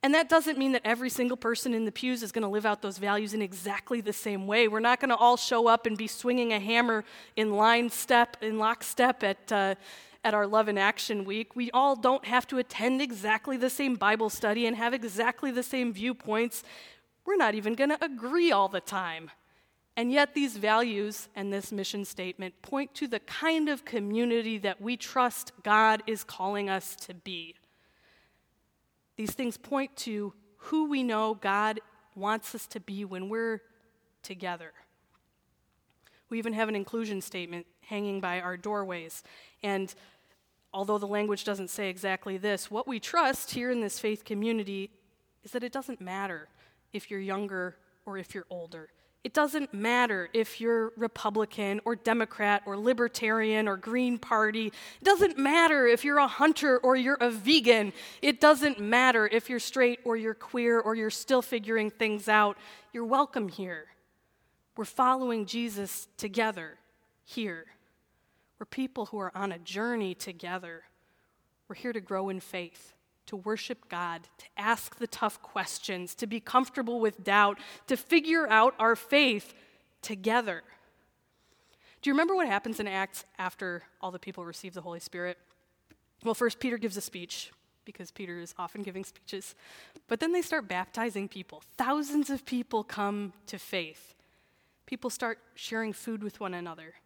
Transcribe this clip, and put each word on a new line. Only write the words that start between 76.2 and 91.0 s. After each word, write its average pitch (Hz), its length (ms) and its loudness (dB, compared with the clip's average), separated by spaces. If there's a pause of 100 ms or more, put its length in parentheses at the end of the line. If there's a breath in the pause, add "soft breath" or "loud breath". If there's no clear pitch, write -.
be 220 140 -6
comfortable 247 580 0
with 208 240 0
doubt, 202 340 6 (300 loud breath)
to 262 80 2
figure 320 540 2
out 220 280 6
our 226 200 4
faith 262 560 2 (480 soft breath)
together. 208 600 -2 (1400 soft breath)
Do 285 80 0
you 277 40 4
remember 330 220 4
what 349 120 2
happens 214 340 -2
in 208 60 -4
Acts 190 360 -6 (160)
after 180 440 -8 (180)
all 190 100 -8
the 180 80 -12
people 185 240 -14
receive 170 300 -14
the 180 80 -12
Holy 170 180 -12
Spirit? 180 380 -10 (880)
Well, 226 80 -2
first, 233 260 -2
Peter 240 180 -4
gives 208 200 -4
a 196 40 -8
speech, - 520 -14 (320)
because 196 260 -18
Peter 175 280 -12
is 170 180 -16
often 185 260 -10
giving 190 220 -10
speeches. - 500 -14 (540 loud breath)
But 233 100 -2
then 330 140 0
they 359 80 2
start 302 260 -4
baptizing 196 600 -4